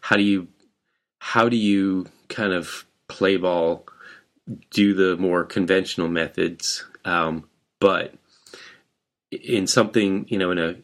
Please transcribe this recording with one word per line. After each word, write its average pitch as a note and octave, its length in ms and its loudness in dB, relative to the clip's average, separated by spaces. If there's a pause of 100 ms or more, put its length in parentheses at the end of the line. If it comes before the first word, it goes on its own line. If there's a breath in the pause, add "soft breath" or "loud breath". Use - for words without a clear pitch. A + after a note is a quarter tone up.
how - 160 0
do G2+ 60 2
you, G2 240 0 (720)
how A#2 300 2
do A#2+ 60 2
you G2 520 0 (200)
kind G#2 260 -4
of E2+ 320 -6 (220)
play G2 300 0
ball, E2+ 500 0 (840 loud breath)
do G2+ 220 4
the F#2 240 2
more F2 280 0
conventional F2+ 640 -2
methods, E2+ 760 -4 (200)
um, E2 420 -2 (320)
but F2+ 340 2 (1160 loud breath)
in G2 360 -2
something, G#2 600 2
you A2 100 -4
know, F2+ 140 0
in F2+ 60 0
a, E2 260 -2